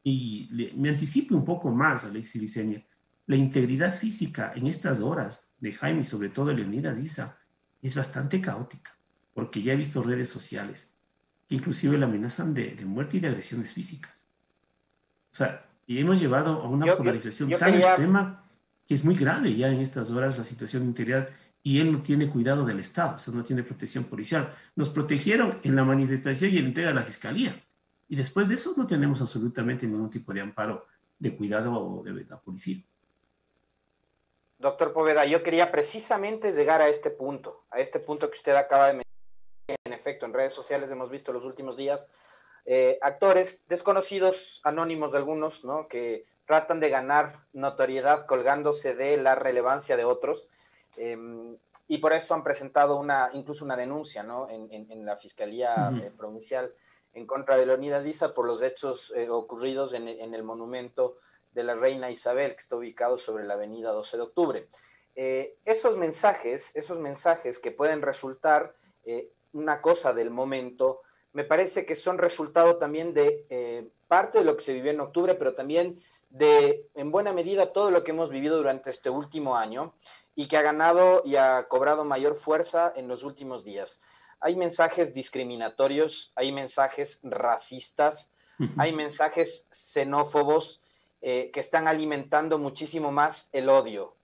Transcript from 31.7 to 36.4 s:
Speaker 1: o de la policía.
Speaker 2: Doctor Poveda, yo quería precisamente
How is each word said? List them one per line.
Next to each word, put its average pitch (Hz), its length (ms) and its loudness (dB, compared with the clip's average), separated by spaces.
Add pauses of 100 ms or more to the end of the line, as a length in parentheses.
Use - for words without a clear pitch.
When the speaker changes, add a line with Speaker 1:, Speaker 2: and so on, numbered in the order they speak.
Speaker 1:
o 95 300 -6
de 95 220 -12
la - 140 -20
policía. 190 380 -10 (1800)
Speaker 2:
Doctor 143 360 0
Poveda, 156 320 4
yo 160 180 2
quería 170 280 4
precisamente 214 800 -2